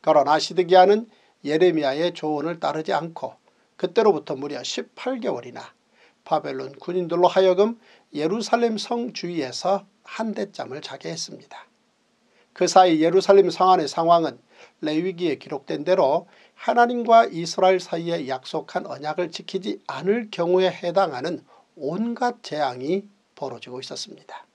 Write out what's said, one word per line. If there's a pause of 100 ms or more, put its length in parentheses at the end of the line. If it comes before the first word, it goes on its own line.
그러나
시드기야는 (360)
예레미야의
조언을
따르지
않고 (440)
그때로부터
무려
십팔
개월이나 (520)
바벨론
군인들로
하여금 (340)
예루살렘
성
주위에서 (180)
한대짬을
자게
했습니다. (840)
그
사이
예루살렘
성
안의
상황은 (440)
레위기에
기록된
대로 (260)
하나님과
이스라엘
사이에
약속한
언약을
지키지
않을
경우에
해당하는 (320)
온갖
재앙이 (300)
벌어지고
있었습니다.